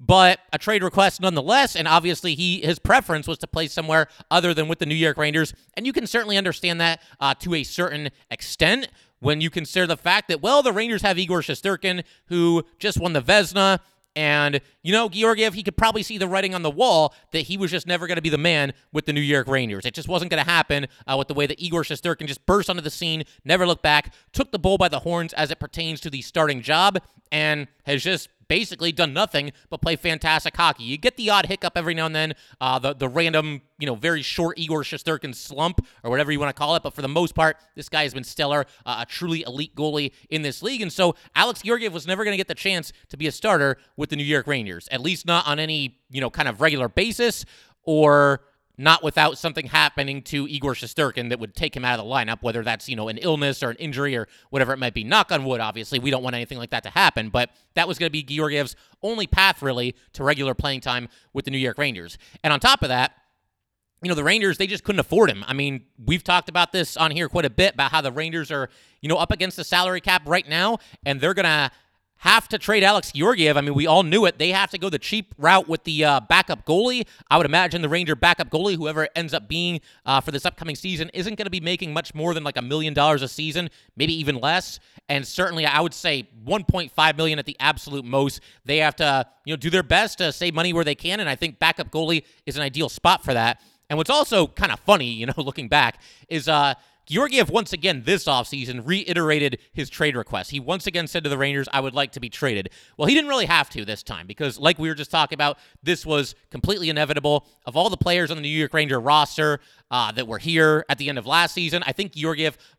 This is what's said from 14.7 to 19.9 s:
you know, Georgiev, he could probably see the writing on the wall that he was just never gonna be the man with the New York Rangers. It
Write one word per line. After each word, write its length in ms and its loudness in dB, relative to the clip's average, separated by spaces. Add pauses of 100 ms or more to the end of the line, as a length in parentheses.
you 120 0
know, 160 2
Georgiev, 460 2
he 80 -8
could 120 -4
probably 280 2
see 140 -8
the 100 -2
writing 280 -2
on 60 -4
the 100 0
wall 420 4 (180)
that 80 -2
he 180 -4
was 140 -2
just 160 -4
never 200 -2
gonna 140 -2
be 80 -2
the 80 2
man 360 2 (200)
with 120 -2
the 80 -2
New 60 0
York 280 2
Rangers. 380 -2
It 80 -4